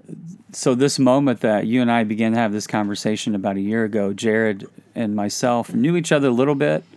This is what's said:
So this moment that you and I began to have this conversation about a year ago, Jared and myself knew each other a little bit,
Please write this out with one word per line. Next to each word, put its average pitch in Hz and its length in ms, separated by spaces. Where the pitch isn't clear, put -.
So 139 220
this 135 220
moment 131 440
that 107 260
you 123 140
and 117 100
I 117 120
began 110 280
to 113 60
have 110 160
this 104 120
conversation 107 680
about 98 220
a 98 40
year 110 220
ago, 101 300
Jared 107 520
and 107 200
myself 113 580
knew 143 240
each 165 140
other 139 180
a - 20
little 135 240
bit, 151 280